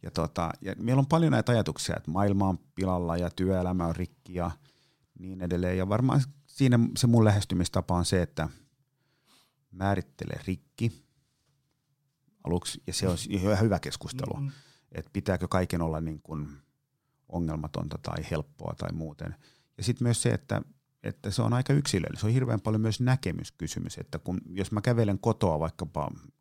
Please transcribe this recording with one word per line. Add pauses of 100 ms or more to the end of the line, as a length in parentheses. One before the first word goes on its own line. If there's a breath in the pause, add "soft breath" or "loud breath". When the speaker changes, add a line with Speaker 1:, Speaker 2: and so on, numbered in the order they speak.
Speaker 1:
Ja
tota, (100)
ja
meillä
on
paljon
näitä
ajatuksia,
että
maailma
on (160)
pilalla
ja
työelämä
on
rikki
ja (680 soft breath)
niin
edelleen.
Ja
varmaan (240)
siinä (180)
se
mun
lähestymistapa
on
se,
että (1200 soft breath)
määrittele
rikki (1400)
aluksi,
ja
se
on (120)
ihan
hyvä
keskustelu,
Speaker 2:
Mm-hmm. (400 loud breath)
Speaker 1:
että
pitääkö
kaiken
olla
niin
kuin (800)
ongelmatonta
tai
helppoa
tai
muuten. (420 soft breath)
Ja
sit
myös
se,
että, (400)
että
se
on
aika
yksilöllinen.
Se
on
hirveän
paljon
myös
näkemyskysymys,
että
kun,
jos
mä
kävelen
kotoa
vaikkapa (300)